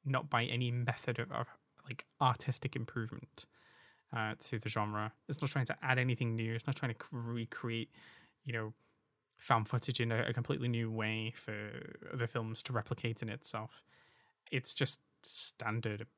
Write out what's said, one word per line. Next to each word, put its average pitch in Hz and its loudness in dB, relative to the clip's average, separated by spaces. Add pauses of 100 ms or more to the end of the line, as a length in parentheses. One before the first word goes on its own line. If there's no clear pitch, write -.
not 135 0
by 117 4
any 120 2
method 120 0
of, - -4
of, 120 0 (400)
like, - -10 (160)
artistic 127 2
improvement, 110 -6 (680)
uh, 110 0
to - -2
the 107 -4
genre. 107 0 (180)
It's 143 -2
not 139 0
trying 131 2
to - 0
add 131 4
anything 123 2
new. 113 0
It's 113 -4
not 131 2
trying 120 -2
to - -10
c-, - -14
recreate, 117 -4 (540)
you 131 -4
know, 110 -2 (640)
found 113 4
footage 127 0
in 117 2
a, 113 2
a 117 0
completely 123 0
new 117 0
way 110 0
for 104 -8 (420)
other 120 0
films 113 -2
to - -4
replicate 113 0
in 117 -4
itself. - -6 (680)
It's 127 2
just - 4 (220)
standard 110 0 (120)